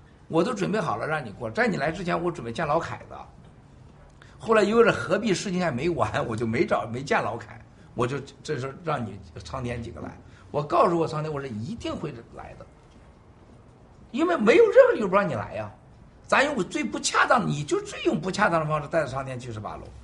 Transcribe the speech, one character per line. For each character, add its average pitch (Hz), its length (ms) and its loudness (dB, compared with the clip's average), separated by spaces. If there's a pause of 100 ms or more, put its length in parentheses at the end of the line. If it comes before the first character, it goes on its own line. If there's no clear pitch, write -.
(280)
我 160 160 2
都 226 100 -2
准 190 180 -2
备 208 80 0
好 139 160 -2
了 117 100 -4
让 151 180 -2
你 113 80 -10
过。” 110 200 -8
在 233 160 2
你 180 100 0
来 143 140 0
之 180 120 -8
前， 170 160 -2
我 175 120 -2
准 151 120 -8
备 117 80 -6
见 165 140 -4
老 151 140 2
凯 123 300 -8
的。 67 80 -14 (1300)
后 226 80 2
来 220 80 8
因 202 140 4
为 233 80 8
这 202 80 6
何 - 260 0
必 226 160 2
事 170 160 -4
情 180 120 0
还 170 100 0
没 131 200 0
完， 131 360 0
我 113 80 -4
就 120 100 -2
没 117 200 2
找， - 260 0
没 123 100 -6
见 156 220 0
老 113 140 -4
凯， - 200 -14 (380)
我 120 100 2
就 135 120 -2 (260)
这 143 160 -4
时 131 80 -4
候 135 60 -10 (100)
让 147 180 -2
你 101 160 -8 (240)
苍 131 220 -10
天 120 180 -6
几 113 80 -10
个 - 120 -12
来。 - 80 -10 (420)
我 147 100 -2
告 185 280 4
诉 170 80 2
过 160 100 2
苍 151 160 -4
天， 156 80 -4
我 143 80 -6
说 139 80 -8
一 120 280 -8
定 320 200 -6
会 156 180 -6 (220)
来 - 240 -16
的， - 60 -18 (1500)
因 320 160 0
为 349 80 2
没 233 220 6
有 466 80 10
任 403 100 6 (120)
何 466 80 4
理 - 40 -2
由 208 80 0
不 180 80 2
让 202 100 4
你 156 80 -2
来 101 200 -6
呀。 107 180 -8 (560)
咱 226 160 4
用 285 240 -2
最 302 160 -4
不 277 160 -6
恰 - 260 2
当， 247 220 4
你 147 160 -2
就 370 200 -2
最 - 200 -12
用 269 160 0
不 180 100 -6
恰 196 200 2
当 170 100 2
的 151 80 -2
方 151 140 0
式 143 80 -10
带 165 100 0
着 147 80 0
苍 135 180 -6
天 131 140 -8
去 123 100 -12
十 107 120 -10
八 82 160 -10
楼。 73 60 -14 (200)